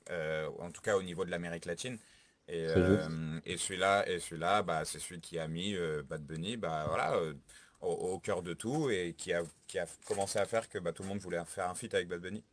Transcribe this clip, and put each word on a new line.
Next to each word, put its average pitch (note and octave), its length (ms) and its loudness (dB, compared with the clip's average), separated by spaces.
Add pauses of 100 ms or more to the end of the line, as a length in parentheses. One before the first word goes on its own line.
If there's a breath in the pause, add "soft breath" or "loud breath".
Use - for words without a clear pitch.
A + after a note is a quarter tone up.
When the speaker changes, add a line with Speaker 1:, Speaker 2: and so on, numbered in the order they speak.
Speaker 1:
euh, D#2 380 0 (120)
en E2+ 120 -8
tout - 100 -14
cas G#2 160 4
au F#2+ 60 2
niveau F2+ 220 -2
de E2+ 40 -6
l'Amérique F2 360 -4
latine. G#2+ 320 -4 (520)
Et, E2 180 -2
Speaker 2:
C'est E2 160 8
juste. F2+ 280 6
Speaker 1:
euh, D#2+ 340 -4
et F2 120 -4
celui-là, G2 520 4
et F2+ 80 0
celui-là, F2 460 2
bah, E2 220 0
c'est - 120 -6
celui E2+ 240 -8
qui - 160 -8
a D#2+ 100 -2
mis, F2+ 280 -2
euh, D#2+ 340 0
Bad D#2 140 -6
Bunny, E2 340 -4
bah, D#2+ 300 0
voilà, B2 260 2
euh, E2 200 2 (460 soft breath)
au, - 120 0
au F#2 260 0
cœur F2+ 240 0
de E2+ 120 -2
tout C#3 360 0
et F2+ 260 0
qui - 160 -4
a, F2 120 4 (240)
qui - 100 -4
a F2 80 0 (220)
commencé G2+ 320 2
à G2 60 4
faire A2+ 240 0
que, G#2 100 -2
bah, E2+ 120 0
tout F#2+ 120 -6
le F#2+ 60 -4
monde G2+ 100 -2
voulait F2 260 -2
faire F2+ 240 -2
un F2+ 60 -4
feat G#2+ 180 -8
avec F#2 140 4
Bad F2 140 -6
Bunny. F#2 200 -6 (120)